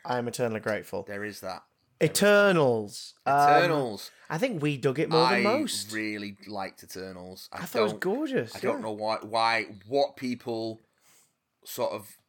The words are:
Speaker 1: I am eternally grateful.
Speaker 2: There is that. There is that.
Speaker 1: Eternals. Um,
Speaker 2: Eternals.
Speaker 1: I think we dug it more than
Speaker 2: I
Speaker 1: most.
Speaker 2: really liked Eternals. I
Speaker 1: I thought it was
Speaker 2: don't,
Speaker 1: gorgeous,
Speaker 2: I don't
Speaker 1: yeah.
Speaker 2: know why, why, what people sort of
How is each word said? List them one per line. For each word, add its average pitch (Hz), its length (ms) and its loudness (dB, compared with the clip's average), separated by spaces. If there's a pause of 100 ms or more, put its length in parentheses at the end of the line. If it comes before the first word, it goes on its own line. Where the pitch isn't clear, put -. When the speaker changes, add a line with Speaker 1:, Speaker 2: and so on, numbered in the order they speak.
Speaker 1:
I 123 140 -2
am 120 100 -4
eternally 113 320 -2
grateful. 104 420 -4
Speaker 2:
There 101 220 -10
is 104 160 -10
that. 92 220 -10 (360)
There 160 100 4
is 156 100 -10
that. - 80 -
Speaker 1:
Eternals. 160 880 4 (120)
Um, 135 120 4
Speaker 2:
Eternals. 147 720 4 (180)
Speaker 1:
I 156 100 -6
think 208 240 -2
we 147 140 0
dug 131 220 0
it 156 120 0
more 160 180 6
than 123 120 4
Speaker 2:
I - 0 -
Speaker 1:
most. 202 520 0
Speaker 2:
really 107 440 -6 (100)
liked 98 380 -10
Eternals. 92 680 -14
I - 60 -10
Speaker 1:
I - 60 -8
thought 240 160 -2
it - 20 4
was 208 100 2
Speaker 2:
don't, 208 80 -8
Speaker 1:
gorgeous, 233 560 -2
Speaker 2:
I - 40 -12
don't 120 160 -2
Speaker 1:
yeah. 262 60 -8
Speaker 2:
know 110 100 -6
why, 107 300 -4
why, 113 440 0 (220)
what 139 280 0
people 113 640 -6 (840)
sort - 280 -4
of 101 240 -10 (120)